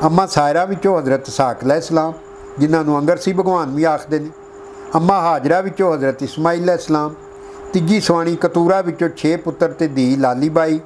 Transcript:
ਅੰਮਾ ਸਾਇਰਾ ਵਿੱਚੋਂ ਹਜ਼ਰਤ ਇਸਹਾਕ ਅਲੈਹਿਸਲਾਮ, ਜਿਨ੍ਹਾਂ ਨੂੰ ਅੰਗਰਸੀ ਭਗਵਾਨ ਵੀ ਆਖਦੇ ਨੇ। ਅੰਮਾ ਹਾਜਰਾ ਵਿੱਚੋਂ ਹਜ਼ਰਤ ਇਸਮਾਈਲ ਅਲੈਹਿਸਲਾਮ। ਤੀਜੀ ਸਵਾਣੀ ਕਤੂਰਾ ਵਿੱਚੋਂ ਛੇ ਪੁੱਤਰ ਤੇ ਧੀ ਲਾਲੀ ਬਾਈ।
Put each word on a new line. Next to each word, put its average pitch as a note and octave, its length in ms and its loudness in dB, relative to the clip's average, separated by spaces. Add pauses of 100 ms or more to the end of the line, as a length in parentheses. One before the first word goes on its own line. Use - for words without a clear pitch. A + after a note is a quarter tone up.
ਅੰਮਾ E3+ 220 2
ਸਾਇਰਾ D#3 400 2
ਵਿੱਚੋਂ G3 340 0
ਹਜ਼ਰਤ C3+ 280 0
ਇਸਹਾਕ B2 360 -2
ਅਲੈਹਿਸਲਾਮ, D#3+ 500 0 (460)
ਜਿਨ੍ਹਾਂ D#3 240 2
ਨੂੰ D3 160 2
ਅੰਗਰਸੀ E3+ 340 0
ਭਗਵਾਨ F3 420 0
ਵੀ D#3 80 0
ਆਖਦੇ D#3 360 0
ਨੇ। D3+ 100 -8 (680)
ਅੰਮਾ F3 260 4
ਹਾਜਰਾ D#3+ 400 2
ਵਿੱਚੋਂ F#3+ 320 0
ਹਜ਼ਰਤ C3+ 300 -2
ਇਸਮਾਈਲ E3 400 -2
ਅਲੈਹਿਸਲਾਮ। D#3 500 0 (600)
ਤੀਜੀ F#3 280 2
ਸਵਾਣੀ E3+ 340 2
ਕਤੂਰਾ F3 460 2
ਵਿੱਚੋਂ E3+ 360 -2
ਛੇ D#3 180 0
ਪੁੱਤਰ E3+ 360 -2
ਤੇ D#3 160 -2
ਧੀ C3 280 2
ਲਾਲੀ C3+ 340 0
ਬਾਈ। D#3+ 360 0